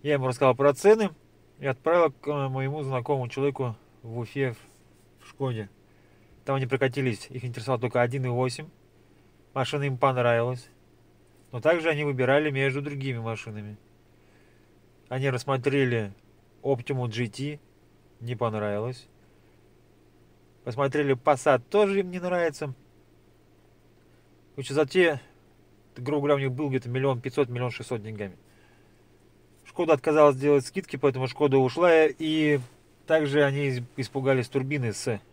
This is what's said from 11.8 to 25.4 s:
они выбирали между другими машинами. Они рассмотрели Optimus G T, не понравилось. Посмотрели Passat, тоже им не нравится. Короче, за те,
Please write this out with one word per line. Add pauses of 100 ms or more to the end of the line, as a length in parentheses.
они
выбирали
между
другими
машинами. (1300)
Они
рассмотрели (500)
Optimus
G
T, (640)
не
понравилось. (1600)
Посмотрели
Passat,
тоже
им
не
нравится. (1800)
Короче,
за
те, (760)